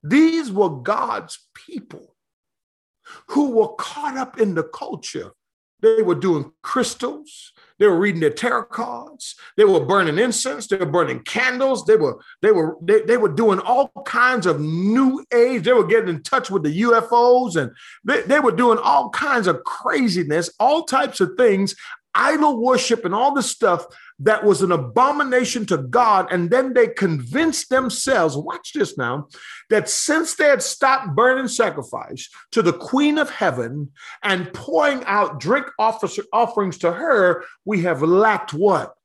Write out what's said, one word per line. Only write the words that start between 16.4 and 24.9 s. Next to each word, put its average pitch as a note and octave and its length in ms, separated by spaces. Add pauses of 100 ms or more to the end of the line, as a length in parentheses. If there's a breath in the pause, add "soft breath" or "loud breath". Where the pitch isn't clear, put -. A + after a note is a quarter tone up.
with F#3+ 140
the D3 80
U A3+ 240
F A3+ 160
Os, A#3+ 440
and C3+ 160 (320 loud breath)
they, C4+ 200
they B3+ 160
were A#3+ 120
doing A3+ 280
all - 320
kinds C4 340
of E3+ 180
craziness, E3+ 840 (100)
all D4 260
types C4+ 360
of F#3 160
things, G3 380 (400 loud breath)
idol D4 440
worship A#3+ 460
and F3+ 80
all C4 220
this C4 160
stuff F3 340 (340 loud breath)
that E3 240
was G3+ 200
an F3+ 80
abomination B3 960